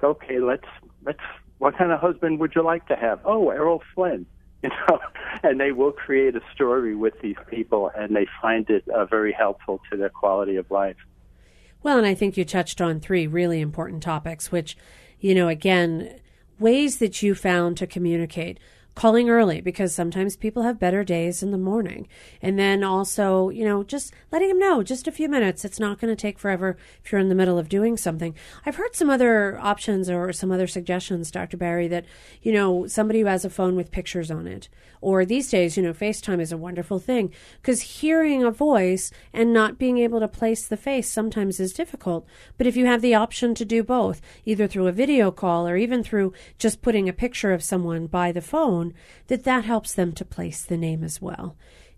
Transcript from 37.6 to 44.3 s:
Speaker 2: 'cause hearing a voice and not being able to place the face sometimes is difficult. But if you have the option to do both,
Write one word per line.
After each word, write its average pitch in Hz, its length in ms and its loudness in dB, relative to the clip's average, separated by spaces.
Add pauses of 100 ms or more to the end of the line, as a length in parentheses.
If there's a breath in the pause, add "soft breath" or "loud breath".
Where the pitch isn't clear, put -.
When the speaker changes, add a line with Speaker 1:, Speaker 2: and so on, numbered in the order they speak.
Speaker 2:
'cause - 360 -2
hearing 302 440 2
a 233 80 4
voice 202 600 2 (220 soft breath)
and 233 180 2
not 220 280 2
being 247 180 2
able 233 220 0
to 214 100 -2 (100)
place 226 260 -2
the 214 120 -6
face 269 320 -4
sometimes 208 500 -2
is 185 140 -4
difficult. 190 540 -6 (300 soft breath)
But 247 100 2
if 233 100 2
you 247 80 4
have 240 160 4
the 240 140 4
option 226 400 2
to 233 100 -4
do 226 180 0
both, 214 380 0 (240 soft breath)